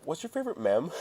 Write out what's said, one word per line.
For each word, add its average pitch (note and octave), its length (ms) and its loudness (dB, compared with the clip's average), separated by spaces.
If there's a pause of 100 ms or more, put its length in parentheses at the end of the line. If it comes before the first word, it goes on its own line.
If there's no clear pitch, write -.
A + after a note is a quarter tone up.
What's D#3+ 200 -4
your A#3 80 -6
favorite C4 280 -4
meme? A#2 420 4